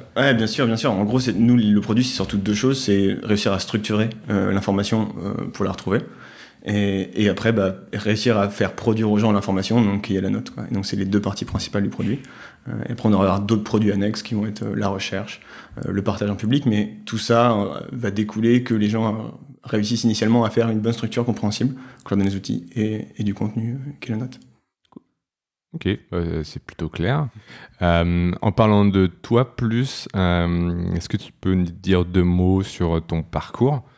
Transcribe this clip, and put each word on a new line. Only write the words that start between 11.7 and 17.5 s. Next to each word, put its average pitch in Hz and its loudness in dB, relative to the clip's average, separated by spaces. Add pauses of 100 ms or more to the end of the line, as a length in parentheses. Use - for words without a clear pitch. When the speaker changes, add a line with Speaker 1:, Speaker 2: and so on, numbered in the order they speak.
Speaker 1:
du 98 -2
produit. - -4 (480)
Euh, 120 -8 (160)
et 120 -6
après, 113 0
on 107 6
aura 95 4
d'autres 104 0
produits 107 2
annexes 104 -2
qui - -6
vont 104 -2
être, 107 -8
euh, 107 -6
la 104 -2
recherche, 98 -6 (440)
euh, - -6
le 98 -2
partage 104 -2
en 101 -2
public. 127 0
Mais 107 0 (100)
tout 110 -6
ça, 117 4